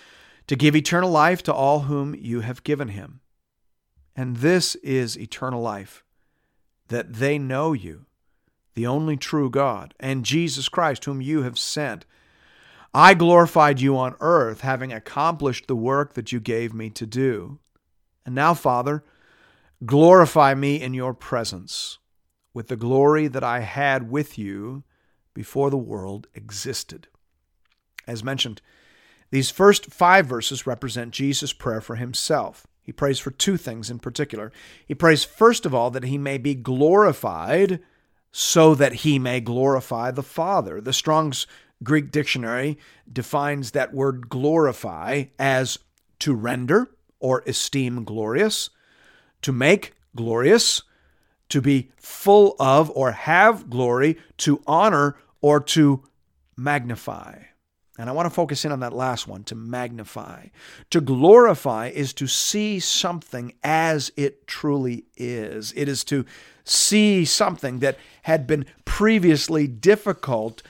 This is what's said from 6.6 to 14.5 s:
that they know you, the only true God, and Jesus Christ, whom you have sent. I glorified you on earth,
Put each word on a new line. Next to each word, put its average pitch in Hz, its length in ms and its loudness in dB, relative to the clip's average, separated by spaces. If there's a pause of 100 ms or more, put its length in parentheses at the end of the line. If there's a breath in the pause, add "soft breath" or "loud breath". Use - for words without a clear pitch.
that 117 280 -8
they 139 220 -2
know 139 360 -4
you, 92 320 -10 (680)
the 117 140 -4
only 151 300 -2
true 143 320 -2
God, 127 500 -2
and 135 240 -6
Jesus 139 460 -2
Christ, 156 340 -2
whom 139 180 -6
you 147 200 -2
have 120 180 -6
sent. 127 460 -8 (880 soft breath)
I 170 200 10
glorified 165 680 6
you 135 160 2
on 127 240 -4
earth, 143 400 0